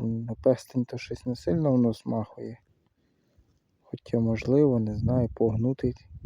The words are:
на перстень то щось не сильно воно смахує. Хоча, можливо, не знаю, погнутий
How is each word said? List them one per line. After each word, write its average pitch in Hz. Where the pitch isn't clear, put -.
на 120
перстень 123
то 120
щось -
не 123
сильно 165
воно 120
смахує. 113
Хоча, -
можливо, 120
не 107
знаю, 120
погнутий 120